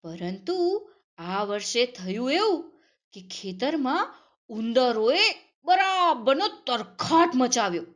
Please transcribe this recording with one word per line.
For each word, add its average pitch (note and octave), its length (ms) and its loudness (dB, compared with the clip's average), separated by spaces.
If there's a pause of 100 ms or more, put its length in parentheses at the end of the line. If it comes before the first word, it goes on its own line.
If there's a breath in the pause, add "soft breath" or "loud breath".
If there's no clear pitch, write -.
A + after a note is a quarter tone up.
પરંતુ F3 540 -6 (600 soft breath)
આ F#3 260 -4
વર્ષે G#3 420 -2
થયું A#3 460 -6
એવું F#4 300 0 (520 soft breath)
કે F#3+ 80 -18
ખેતરમાં C4 920 -4 (360 loud breath)
ઉંદરોએ A#3 760 2 (400)
બરાબરનો F4 840 2
તરખાટ D#4+ 880 0
મચાવ્યો. A3 600 0